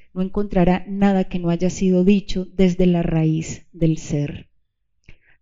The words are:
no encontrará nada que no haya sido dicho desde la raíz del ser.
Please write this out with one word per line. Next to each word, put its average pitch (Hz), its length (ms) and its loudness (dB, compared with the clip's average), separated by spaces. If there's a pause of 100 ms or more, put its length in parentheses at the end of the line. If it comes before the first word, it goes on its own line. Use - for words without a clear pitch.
(140)
no 185 80 -4
encontrará 190 680 0
nada 196 360 2
que 180 140 -6
no 170 120 -2
haya 170 180 0
sido 185 340 2
dicho 190 440 2
desde 185 400 2
la 170 160 2
raíz 160 680 -2
del 160 260 0
ser. 147 500 -6 (920)